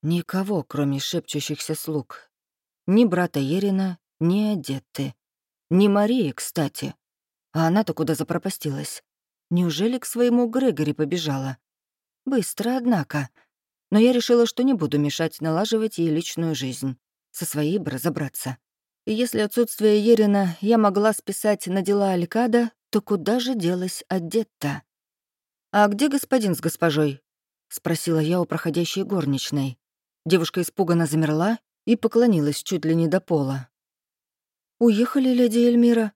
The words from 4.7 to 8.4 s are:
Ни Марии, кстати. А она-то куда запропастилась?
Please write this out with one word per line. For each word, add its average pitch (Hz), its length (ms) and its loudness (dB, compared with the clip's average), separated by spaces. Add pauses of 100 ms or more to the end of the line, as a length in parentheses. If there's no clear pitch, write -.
Ни 190 180 4
Марии, 208 440 2
кстати. - 640 -6 (560)
А 165 160 0
она-то 190 260 0
куда 160 220 -2
запропастилась? 151 880 -8 (460)